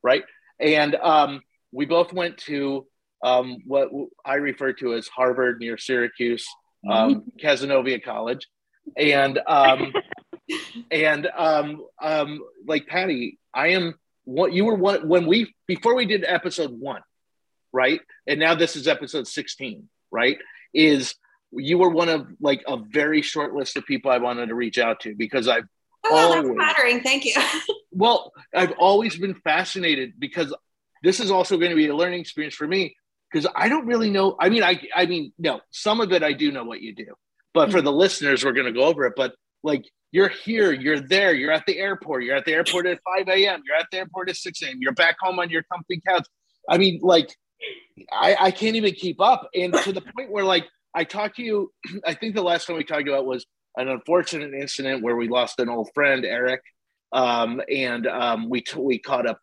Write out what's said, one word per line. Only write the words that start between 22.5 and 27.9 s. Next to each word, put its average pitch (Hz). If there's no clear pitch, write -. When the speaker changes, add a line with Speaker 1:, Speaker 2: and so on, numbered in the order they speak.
Speaker 1:
a 131
very 147
short 147
list 139
of -
people 135
I 123
wanted 120
to 113
reach 120
out 117
to 107
because 117
I've 117
Speaker 2:
Oh, 392
that's 311
Speaker 1:
always -
Speaker 2:
flattering. 294
Thank 269
you. 220
<laughs> -